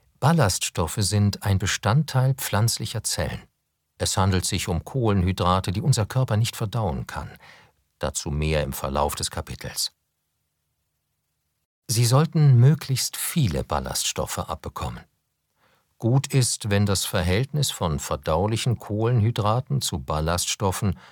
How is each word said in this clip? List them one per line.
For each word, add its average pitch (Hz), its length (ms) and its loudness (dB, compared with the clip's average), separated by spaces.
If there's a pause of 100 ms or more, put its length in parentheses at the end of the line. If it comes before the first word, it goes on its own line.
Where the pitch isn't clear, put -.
(200)
Ballaststoffe 107 800 2
sind 104 420 2
ein 98 160 2
Bestandteil 127 800 2
pflanzlicher 110 680 -2
Zellen. 67 380 -4 (560)
Es - 180 -2
handelt 95 300 4
sich - 220 -2
um 85 180 -2
Kohlenhydrate, 95 880 2
die 95 100 -4
unser 113 240 2
Körper 123 320 0
nicht 110 180 0
verdauen 92 520 -4
kann. - 240 -10 (640)
Dazu - 320 -6
mehr 76 320 0
im 67 120 -4
Verlauf 71 420 -2
des - 160 -6
Kapitels. - 640 -8 (1900)
Sie 120 180 2
sollten 143 520 6
möglichst 131 600 4
viele 82 460 0
Ballaststoffe - 760 -4
abbekommen. - 640 -8 (920)
Gut 127 300 2
ist, 120 420 0
wenn 101 160 4
das 98 200 0
Verhältnis 107 640 0
von 78 280 -2
verdaulichen 92 800 0
Kohlenhydraten 113 1040 0
zu - 180 -4
Ballaststoffen 85 1000 -2 (120)